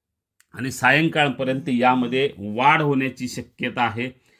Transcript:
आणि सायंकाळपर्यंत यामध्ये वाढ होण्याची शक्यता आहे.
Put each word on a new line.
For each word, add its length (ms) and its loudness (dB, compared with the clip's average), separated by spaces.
आणि 160 -6
सायंकाळपर्यंत 960 2
यामध्ये 720 2
वाढ 440 2
होण्याची 460 -2
शक्यता 540 -6
आहे. 260 -2